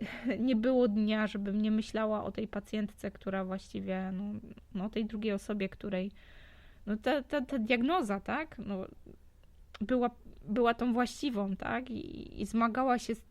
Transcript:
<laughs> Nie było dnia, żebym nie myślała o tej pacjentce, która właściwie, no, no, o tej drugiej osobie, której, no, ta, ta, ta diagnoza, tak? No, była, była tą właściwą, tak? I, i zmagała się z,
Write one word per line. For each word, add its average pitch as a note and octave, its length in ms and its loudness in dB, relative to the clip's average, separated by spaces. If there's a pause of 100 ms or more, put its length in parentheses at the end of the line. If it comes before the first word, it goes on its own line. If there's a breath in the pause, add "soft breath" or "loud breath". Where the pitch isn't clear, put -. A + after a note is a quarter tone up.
(140)
<laughs> A#3 260 -2
Nie B3+ 160 4
było B3 320 6
dnia, G#3+ 400 2
żebym G3+ 340 -2
nie G#3+ 100 4
myślała G#3+ 520 2
o - 80 -4
tej G#3+ 160 -4
pacjentce, G#3 640 -6
która F#3+ 340 -4
właściwie, F#3+ 680 -4
no, F#3+ 100 -4 (520)
no, F#3+ 100 -2
o G#3+ 40 -4
tej A3 160 -2
drugiej G#3+ 280 -2
osobie, G3 360 -2
której, G3 420 -4 (720 loud breath)
no, G#3 120 -2
ta, C4 260 2
ta, D4 180 0
ta C4 180 -2
diagnoza, A#3 600 2
tak? A#3 460 -6
No, G3 200 -6 (960)
była, A#3+ 280 2 (380)
była A#3 260 6
tą A#3+ 200 2
właściwą, A3+ 600 0
tak? B3+ 340 -4
I, - 520 -10
i G#3 40 0
zmagała A#3 540 4
się A#3 160 -4
z, - 160 -10